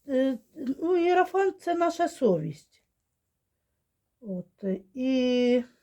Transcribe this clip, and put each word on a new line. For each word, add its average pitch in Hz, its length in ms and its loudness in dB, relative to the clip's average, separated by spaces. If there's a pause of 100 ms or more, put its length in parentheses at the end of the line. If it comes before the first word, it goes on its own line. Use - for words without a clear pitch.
е, 262 320 0 (160)
ну, 320 420 -2
Ієрофант — 359 640 2
це 339 140 -2
наша 339 340 0
совість. 160 760 -4 (1400)
От. 190 420 -12
Е, 190 180 -4 (120)
і... 247 680 2 (200)